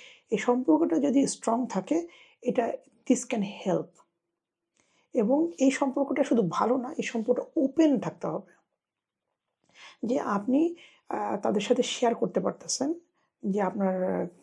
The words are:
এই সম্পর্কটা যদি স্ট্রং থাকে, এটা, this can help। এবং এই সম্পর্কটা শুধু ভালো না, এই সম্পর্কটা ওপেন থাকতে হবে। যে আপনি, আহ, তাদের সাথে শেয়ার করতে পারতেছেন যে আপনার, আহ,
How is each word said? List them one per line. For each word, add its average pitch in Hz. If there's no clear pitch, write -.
এই 220
সম্পর্কটা 302
যদি 277
স্ট্রং 226
থাকে, 302
এটা, 247
this -
can 220
help। 160
এবং 277
এই 269
সম্পর্কটা 277
শুধু 233
ভালো 220
না, 262
এই 254
সম্পর্কটা -
ওপেন 277
থাকতে -
হবে। 170
যে 247
আপনি, 262
আহ, 208
তাদের 208
সাথে 240
শেয়ার 233
করতে 196
পারতেছেন 262
যে 202
আপনার, 185
আহ, 180